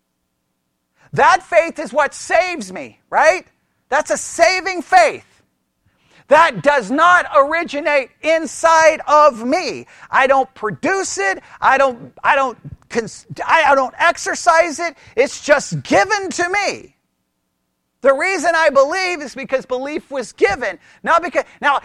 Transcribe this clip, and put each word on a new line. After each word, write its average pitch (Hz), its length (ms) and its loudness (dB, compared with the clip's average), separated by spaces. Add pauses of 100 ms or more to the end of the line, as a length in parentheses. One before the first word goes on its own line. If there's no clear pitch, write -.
(1120)
That 320 320 2
faith 330 340 0
is 294 140 -10
what 277 200 -2
saves 339 600 -4
me, 139 260 -16 (100)
right? 302 380 2 (420)
That's 302 220 -2
a 285 60 -2
saving 359 680 -2
faith. 294 440 2 (1000)
That 285 340 4
does 262 300 0
not 330 340 4 (100)
originate 294 760 0 (120)
inside 320 840 2
of 285 360 4
me. 247 420 -4 (260)
I 262 160 2
don't 269 260 0
produce 330 640 -4
it. 381 240 -4 (180)
I 254 160 2
don't, 269 460 -2
I 277 140 2
don't 262 200 -2 (320)
cons-, - 380 -8 (180)
I, 320 280 2
I - 20 4
don't 262 240 -2
exercise 330 800 0
it. 330 180 -6 (200)
It's - 280 -2
just 170 380 0
given 392 480 0
to - 180 -4
me. 359 460 -6 (1080)
The 269 120 4
reason 339 400 -2
I 320 160 2
believe 311 520 0
is 247 120 -14
because 262 320 -6
belief 269 460 -8
was 254 200 -8
given. 302 460 -4 (240)
Not 320 180 2
because, 330 220 -4 (180)
now, 269 240 0